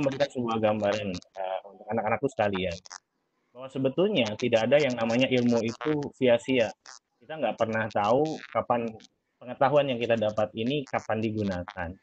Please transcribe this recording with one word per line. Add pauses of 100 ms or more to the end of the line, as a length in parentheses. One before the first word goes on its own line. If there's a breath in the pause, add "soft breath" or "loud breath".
memberikan
sebuah
gambaran,
eh, (100)
untuk
anak-anakku
sekalian, (760)
bahwa
sebetulnya
tidak
ada
yang
namanya
ilmu
itu (240)
sia-sia. (520)
Kita
nggak
pernah
tahu (280)
kapan (520)
pengetahuan
yang
kita
dapat
ini
kapan
digunakan. (140)